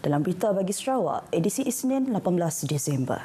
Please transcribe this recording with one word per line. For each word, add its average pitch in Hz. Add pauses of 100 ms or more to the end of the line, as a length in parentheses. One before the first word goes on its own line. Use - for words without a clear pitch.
dalam 147
Berita 185
Bagi 190
Sarawak, 196
edisi 208
Isnin, 262
lapan 180
belas 170
Disember. 139